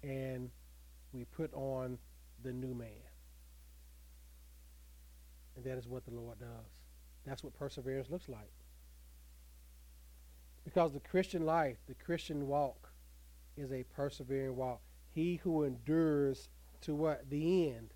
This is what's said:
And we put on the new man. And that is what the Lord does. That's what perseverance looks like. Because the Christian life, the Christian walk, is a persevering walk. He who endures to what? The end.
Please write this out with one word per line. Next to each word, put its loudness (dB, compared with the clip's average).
And -4
we -8
put -6
on -2
the -4
new -2
man. -6
And -10
that -2
is -8
what -6
the -10
Lord -8
does. -10
That's -6
what -10
perseverance -4
looks -6
like. -10
Because 6
the -4
Christian 2
life, 4
the -10
Christian -2
walk, 2
is -4
a -2
persevering -2
walk. -2
He 2
who 4
endures 4
to -2
what? 2
The 4
end. -10